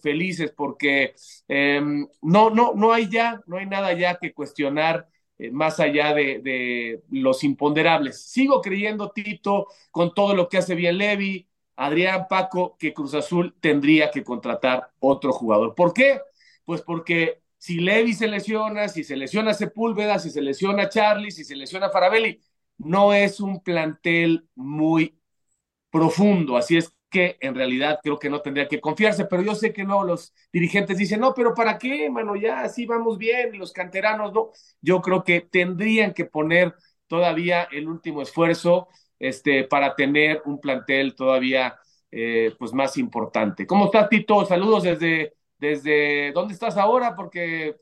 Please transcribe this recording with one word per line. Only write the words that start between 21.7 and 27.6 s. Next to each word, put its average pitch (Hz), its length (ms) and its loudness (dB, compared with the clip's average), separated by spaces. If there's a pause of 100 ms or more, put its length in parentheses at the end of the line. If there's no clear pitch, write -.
Farabelli, 196 500 2 (380)
no 196 360 4
es 202 260 2
un 196 220 -6
plantel 165 920 0
muy 156 640 0 (720)
profundo, 165 680 4
así 165 200 2
es - 160 -2 (160)
que 180 320 0
en 131 140 -4
realidad 131 480 -2